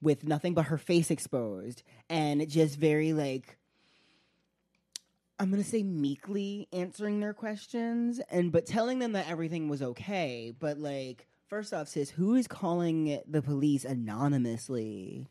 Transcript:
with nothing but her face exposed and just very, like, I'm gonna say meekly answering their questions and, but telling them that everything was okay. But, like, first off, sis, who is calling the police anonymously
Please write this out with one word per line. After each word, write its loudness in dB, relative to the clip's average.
with 4
nothing 0
but 4
her 0
face 4
exposed -4
and 0
just 4
very, 4
like, -2
I'm 2
gonna 2
say 0
meekly -2
answering -4
their -2
questions -4
and, 2
but 4
telling 0
them 0
that 0
everything -2
was -2
okay. -4
But, -4
like, -8
first -6
off, -4
sis, -4
who 2
is 2
calling 0
the 0
police 2
anonymously -2